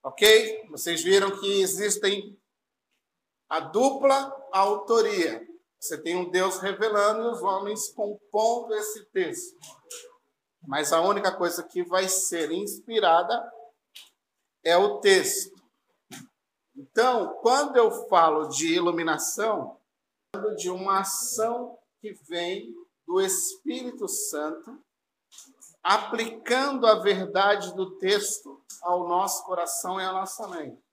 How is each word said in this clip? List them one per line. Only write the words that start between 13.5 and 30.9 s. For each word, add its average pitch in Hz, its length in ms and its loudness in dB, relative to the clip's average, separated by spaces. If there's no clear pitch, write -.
é 170 160 4
o 202 220 2
texto. - 580 2
Então, 226 640 0
quando 269 340 2
eu 226 140 6
falo 160 380 4
de 160 280 -2
iluminação, 170 1040 -2
eu 196 80 -10
falo 214 140 -4
de 180 160 -6
uma 190 300 0
ação 233 760 -4
que 208 120 -12
vem 175 440 -6
do 180 160 2
Espírito 247 840 -4
Santo, 160 720 -6
aplicando 226 1040 0
a 220 80 10
verdade 190 800 0
do 185 240 -8
texto 190 640 -2
ao 175 280 -2
nosso 185 360 -2
coração 180 560 -6
e 185 40 -4
à 190 80 -4
nossa 190 340 -8
mente. 160 340 -12